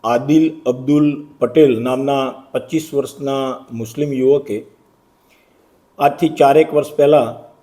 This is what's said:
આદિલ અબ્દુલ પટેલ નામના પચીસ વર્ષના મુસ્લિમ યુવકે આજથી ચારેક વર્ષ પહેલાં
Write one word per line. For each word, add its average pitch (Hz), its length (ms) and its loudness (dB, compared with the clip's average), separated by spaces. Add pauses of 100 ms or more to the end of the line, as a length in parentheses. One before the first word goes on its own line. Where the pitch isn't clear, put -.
આદિલ 143 480 2 (140)
અબ્દુલ 139 600 0 (120)
પટેલ 123 440 2
નામના 131 520 -4 (180)
પચીસ 151 420 -6
વર્ષના 135 800 -6
મુસ્લિમ 120 400 -6
યુવકે 131 520 0 (1300)
આજથી 147 300 0
ચારેક 151 460 2
વર્ષ 147 220 -2
પહેલાં 147 680 0